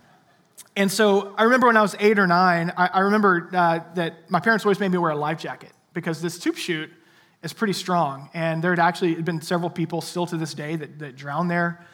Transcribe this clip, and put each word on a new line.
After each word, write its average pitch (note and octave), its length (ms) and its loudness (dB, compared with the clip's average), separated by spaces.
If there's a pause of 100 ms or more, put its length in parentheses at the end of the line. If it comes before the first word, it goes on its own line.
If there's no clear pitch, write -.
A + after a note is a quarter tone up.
(760)
and G3 160 2
so G3+ 460 2
I G#3+ 60 4
remember B3+ 220 6
when A3+ 120 6
I G#3+ 40 6
was G3+ 160 -2
eight G#3 200 4
or G3+ 80 4
nine, F3 500 2
I, F3+ 160 2
I F#3+ 80 2
remember, G3 540 2
uh, E3+ 260 2 (140)
that E3+ 360 -6
my F3 100 0
parents A3 260 2
always G3 140 2
made G3+ 100 0
me F3+ 80 2
wear E3+ 140 0
a D3 40 -2
life D3+ 220 -4
jacket C3+ 320 -14 (240)
because E3 260 -6
this E3+ 180 -6
tube E4 180 -4
chute D#3 340 -6 (520)
is E3 100 -10
pretty G3+ 220 -2
strong. D3 580 -4
And E3 300 -4
there F3+ 80 2
had F3 80 0
actually E3+ 380 2
been E3 260 -4
several F3 260 -2
people E3 320 -6
still F3 260 -6
to E3 120 -6
this D#3 160 -6
day D3+ 220 -8
that, D3 240 -12
that C#3 160 -14
drown C#3+ 320 -4
there. E3+ 460 -2